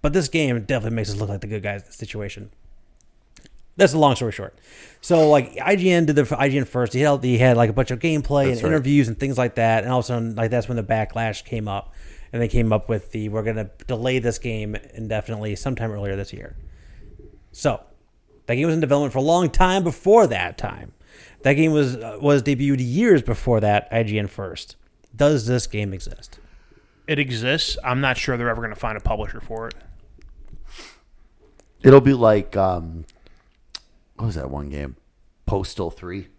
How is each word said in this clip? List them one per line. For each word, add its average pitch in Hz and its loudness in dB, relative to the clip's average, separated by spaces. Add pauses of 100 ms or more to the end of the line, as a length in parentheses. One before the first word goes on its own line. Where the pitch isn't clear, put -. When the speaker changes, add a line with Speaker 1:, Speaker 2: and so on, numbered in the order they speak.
Speaker 1:
but 147 0
this 180 2
game 135 0
definitely 113 -2
makes 104 -4
us 101 -4
look 104 -4
like 101 -6
the 104 -12
good 104 -8
guys 101 -8
in - -20
the - -20
situation. 104 -12 (1300)
That's 180 4
a 160 0
long 139 6
story 113 -4
short. - -12 (420)
So, 160 4
like, 139 4
I 190 2
G 180 2
N 170 4
did 147 2
the, - 4
for 139 -4
I 139 2
G 135 0
N 135 0
first. 123 -2
He 131 0
had, 143 2
he 123 2
had, 123 6
like, 117 4
a 104 -4
bunch 127 -2
of 123 -6
gameplay 143 0
Speaker 2:
That's 123 0
Speaker 1:
and - -4
Speaker 2:
right. - 0
Speaker 1:
interviews 139 4
and 113 -6
things 139 -2
like 123 0
that. 113 2
And 127 -2
all 127 2
of 113 -2
a - -8
sudden, 113 -4
like, 113 -2
that's 120 -2
when 123 -4
the 113 -2
backlash 110 -4
came 110 -6
up. 98 -8 (400)
And 120 -2
they 117 0
came 113 4
up 107 0
with 107 -4
the, 107 -6
"We're 107 -4
gonna 107 -4 (180)
delay 127 -2
this 117 -2
game 107 -6 (180)
indefinitely," 107 -6
sometime 113 -4
earlier 101 -6
this 98 -8
year. - -16 (920)
So, - -2 (680)
that 120 -2
game 139 0
was 160 2
in 165 0
development 143 0
for 127 -2
a 135 -2
long 170 2
time 185 4
before 196 4
that 90 -2
time. - -10 (520)
That 135 4
game 156 4
was, 135 2
uh, 113 -12
was 143 4
debuted 139 0
years 151 4
before 113 0
that, 104 2
I 113 0
G 107 -2
N 101 -4
first. - -12 (400)
Does 143 2
this 123 0
game 101 -6
exist? - -14 (680)
Speaker 3:
It 151 0
exists. 127 -2
I'm 127 0
not 131 0
sure 127 -4
they're 120 -2
ever 113 -4
gonna 107 -8
find 110 -6
a - -10
publisher 107 -4
for 113 -10
it. - -14 (2000)
Speaker 2:
It'll 135 12
be 135 4
like, 107 4
um, 82 -2 (1120)
what 113 -4
was 82 -4
that 67 -8
one 71 -8
game? 69 -8 (500)
Postal 95 -4
three. 92 -12 (120)